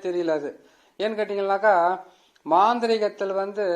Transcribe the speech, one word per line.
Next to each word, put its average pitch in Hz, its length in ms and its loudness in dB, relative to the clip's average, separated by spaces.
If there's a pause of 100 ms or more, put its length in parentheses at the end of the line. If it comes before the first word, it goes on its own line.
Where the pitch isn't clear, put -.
தெரியல. 175 320 -2
அது 143 120 -8 (500)
ஏன்னு 214 180 -4
கேட்டீங்கன்னாக்கா, 202 560 0 (720)
மாந்திரீகத்தில் 208 880 2
வந்து 196 420 -4